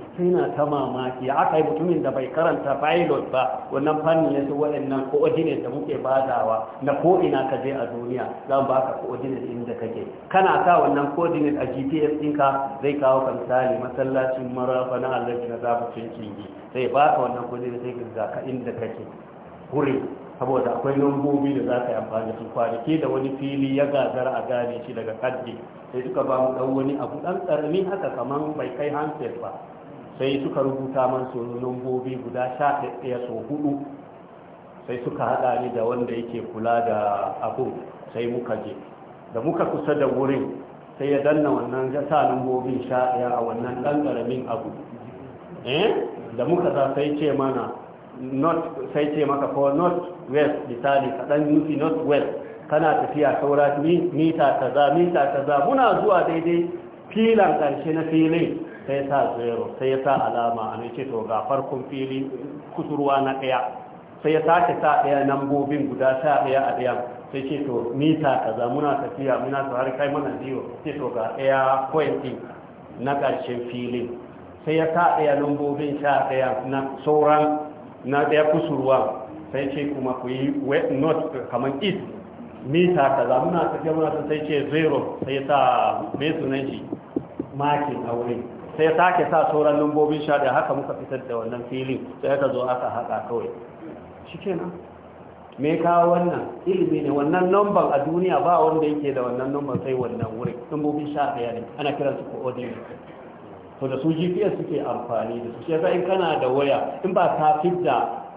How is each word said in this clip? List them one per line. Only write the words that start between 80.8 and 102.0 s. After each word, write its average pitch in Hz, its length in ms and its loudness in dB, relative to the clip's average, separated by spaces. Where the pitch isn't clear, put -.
north, - 400 2
kamar 127 300 -2
east, 196 220 0
mita 170 360 4
kaza, 127 300 4
muna 175 260 2
tafiya, 160 220 -2
muna 156 160 2
tafiya." 143 180 -2
Sai 151 200 -2
ce 139 240 0
zero, 143 520 2
sai 131 100 -4
ya 135 140 0
sa, 120 540 4
me 147 160 0
sunan 139 340 -2
shi, 110 140 -6
makin 139 540 0
a - 40 -2
wurin. 120 280 -2
Sai 156 100 2
ya 160 120 4
sake 175 320 4
sa 156 220 4
sauran 151 280 4
lambobin 151 460 2
sha 147 140 4
ɗaya, 127 140 2
haka 151 200 2
muka 139 220 -4
fitar 131 320 -8
da 120 100 -4
wannan 117 320 -6
filin. 131 300 -4
Sai 135 100 0
aka 139 200 2
zo 127 160 -2
aka 123 220 0
haɗa 110 400 -4
kawai. 110 200 -2
Shi - 140 -14
kenan. 180 320 -4
Me 151 200 2
kawo 170 340 6
wannan? 170 380 2
Ilimi 165 380 2
ne. 143 60 0
Wannan 156 400 4
number 190 440 4
a 139 100 4
duniya 165 400 2
ba 170 160 6
wanda 156 280 4
yake 147 260 0
da 131 80 0
wannan 123 300 -2
number 139 340 -2
sai 135 80 -2
wannan 113 420 -2
wurin. 120 220 -4
Lambobin 147 420 -2
sha 143 240 0
ɗaya 120 160 -4
ne. 113 80 -6
Ana 147 160 0
kiransu 139 380 -2